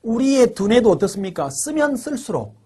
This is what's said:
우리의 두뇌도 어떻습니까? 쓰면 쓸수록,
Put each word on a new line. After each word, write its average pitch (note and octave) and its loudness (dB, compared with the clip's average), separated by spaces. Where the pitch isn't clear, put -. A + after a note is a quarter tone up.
우리의 B3+ 2
두뇌도 A3 4
어떻습니까? F#3 -2
쓰면 D4 -2
쓸수록, G3+ -8